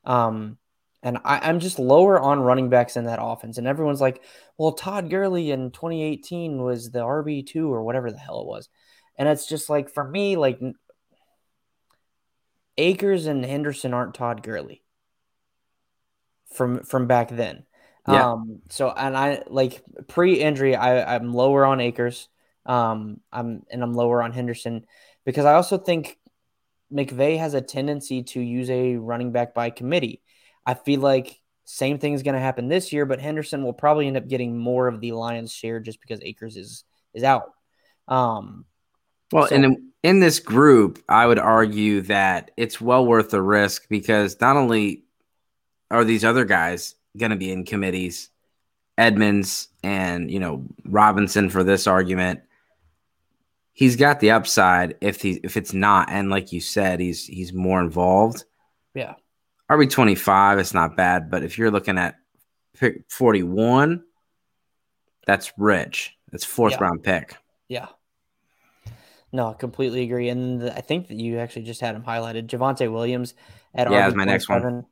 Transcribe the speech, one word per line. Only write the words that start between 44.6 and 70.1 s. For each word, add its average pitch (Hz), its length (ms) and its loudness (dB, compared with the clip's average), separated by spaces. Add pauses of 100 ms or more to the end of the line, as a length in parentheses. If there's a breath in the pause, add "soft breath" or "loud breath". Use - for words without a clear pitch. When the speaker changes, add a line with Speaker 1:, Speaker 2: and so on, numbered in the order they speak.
Speaker 2:
are 117 140 4
these 110 200 2
other 117 220 4
guys 90 480 -2 (240)
gonna 110 180 -2
be 92 160 -6
in 92 120 -6
committees, 92 640 -6 (680)
Edmonds 104 720 2 (140)
and, 90 480 -4
you 95 100 -4
know, 76 240 -6 (220)
Robinson 104 640 4
for 92 120 2
this 95 240 4
argument, 92 540 2 (1300)
he's 127 220 6
got 143 240 4
the 107 100 6
upside 90 720 4
if 101 200 -2
he, 92 220 -4
if 95 160 -6
it's 95 160 -6
not, 98 360 4
and 98 200 -2
like 98 220 -2
you 85 80 -8
said, 92 400 -2
he's, 87 260 -6
he's 92 260 -12
more 92 280 0
involved. 92 640 2 (500)
Speaker 1:
Yeah. 131 220 -10 (500)
Speaker 2:
R 151 120 4
B 147 80 8
twenty-five, 101 720 4
it's 92 160 -4
not 80 200 2
bad, 90 360 0
but 87 120 -4
if 87 140 -10
you're 113 140 2
looking 101 260 -2
at 90 200 -2 (640)
pick - 300 0
forty-one, 120 960 2 (1200)
that's - 300 0
rich. 98 580 0 (160)
That's - 140 -10
fourth 113 300 0
Speaker 1:
Yeah. 127 80 -2
Speaker 2:
round 85 200 -2
pick. 87 320 -2 (320)
Speaker 1:
Yeah. 120 200 -10 (1500 soft breath)
No, 127 160 -2
I 113 60 -8
completely 127 480 -4
agree. 120 260 -4